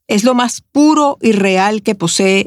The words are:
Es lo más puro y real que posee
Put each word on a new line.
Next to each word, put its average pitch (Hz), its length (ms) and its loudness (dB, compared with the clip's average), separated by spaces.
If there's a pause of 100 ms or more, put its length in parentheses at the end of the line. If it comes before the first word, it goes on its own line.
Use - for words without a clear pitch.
Es 208 160 -2
lo 254 120 2
más 240 260 -4
puro 294 600 0
y 226 100 2
real 202 500 0
que 214 140 -4
posee 190 520 -2